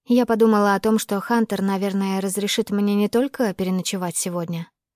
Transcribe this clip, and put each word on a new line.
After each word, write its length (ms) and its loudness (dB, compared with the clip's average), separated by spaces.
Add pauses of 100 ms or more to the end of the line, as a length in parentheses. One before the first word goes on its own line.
Я 200 4
подумала 480 4
о 60 2
том, 200 2
что 200 -2
Хантер, 420 0
наверное, 600 -2
разрешит 500 -2
мне 240 0
не 140 2
только 440 0
переночевать 600 -4
сегодня, 560 -6 (240)